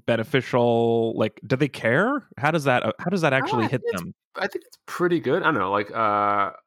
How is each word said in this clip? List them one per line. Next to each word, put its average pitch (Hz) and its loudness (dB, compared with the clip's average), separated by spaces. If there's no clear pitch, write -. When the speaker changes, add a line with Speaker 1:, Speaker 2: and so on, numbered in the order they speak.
Speaker 1:
beneficial? 117 2
Like, 110 -2
do 110 0
they 143 2
care? 185 0
How 147 0
does 160 -2
that, 127 2
uh, 110 -2
how - -6
does 180 -2
that 151 2
actually 120 0
Speaker 2:
Uh, 104 -2
Speaker 1:
hit 117 -2
Speaker 2:
it's, 92 -4
Speaker 1:
them? 87 -12
Speaker 2:
I 196 -4
think 349 -8
it's - -20
pretty 170 0
good. 139 0
I - -2
don't 160 2
know, 95 0
like, 104 -2
uh, 104 0